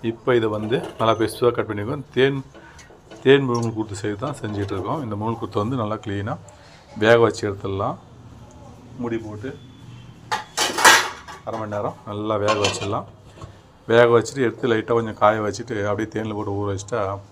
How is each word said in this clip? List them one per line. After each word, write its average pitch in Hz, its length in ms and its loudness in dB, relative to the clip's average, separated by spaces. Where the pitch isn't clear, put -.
இப்போ 113 340 -2
இதை 113 120 4
வந்து 107 280 -2
நல்லா 113 180 4
பெருசா 113 380 2
கட் 107 160 -4
பண்ணிருக்கோம். 110 440 -6
தேன், 135 280 2
தேன் 135 260 6
முருங்கை 117 260 0
குருத்து 107 240 -6
செய்து 104 200 -4
தான் 135 240 -6
செஞ்சுட்டு 101 340 -4
இருக்கோம். 110 280 -4
இந்த 107 140 -6
முருங்கை 110 220 -4
குருத்தை 113 240 -4
வந்து 127 140 -2
நல்லா 107 180 -4
கிளீனா 104 400 -6
வேக 113 260 8
வச்சு 110 260 4
எடுத்துடலாம். 101 540 -4
மூடி 117 200 -4
போட்டு 107 320 -10
அரை 110 140 -8
மணி 107 120 -6
நேரம் 104 360 -4
நல்லா 107 300 -2
வேக 104 240 2
வச்சிடலாம். 101 460 -2
வேக 117 180 8
வச்சுட்டு 117 400 2
எடுத்து 117 220 -2
லைட்டா 110 240 0
கொஞ்சம் 113 260 -2
காய 110 220 4
வச்சுட்டு 107 440 -6
அப்படியே 104 260 -2
தேன்ல 110 240 -6
போட்டு 104 180 -6
ஊற 101 140 -4
வச்சுட்டா 101 340 -6